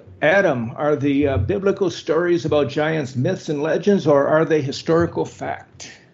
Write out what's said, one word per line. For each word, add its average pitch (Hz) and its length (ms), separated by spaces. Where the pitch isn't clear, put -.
Adam, 147 540
are 151 200
the, 143 320
uh, 135 100
biblical 190 500
stories 170 560
about 147 240
giants 151 480
myths 165 320
and 147 140
legends, 165 440
or 139 220
are 156 160
they 156 160
historical 160 640
fact? - 640